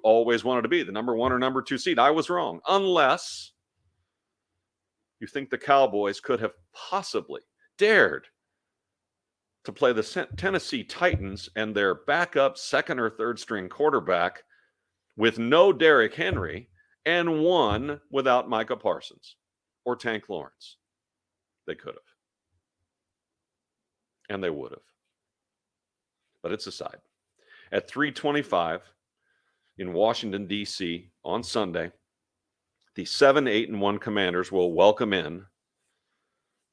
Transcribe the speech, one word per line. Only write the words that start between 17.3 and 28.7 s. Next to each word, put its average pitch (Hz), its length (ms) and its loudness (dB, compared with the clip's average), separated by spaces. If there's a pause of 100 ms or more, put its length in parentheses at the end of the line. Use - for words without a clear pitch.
won 143 640 2
without 127 400 2
Micah 113 280 -2
Parsons - 580 -6 (500)
or 123 100 -2
Tank 113 320 -6
Lawrence. - 500 -12 (880)
They 80 100 -8
could - 180 -16
have. - 80 -20 (2250)
And 98 140 -6
they 90 60 0
would 69 220 -8
have. - 100 -20 (1600)
But 85 100 -8
it's 104 160 -8
aside. - 300 -14 (760)
At 101 160 -2
three 143 240 -4
twenty-five 101 680 -2 (960)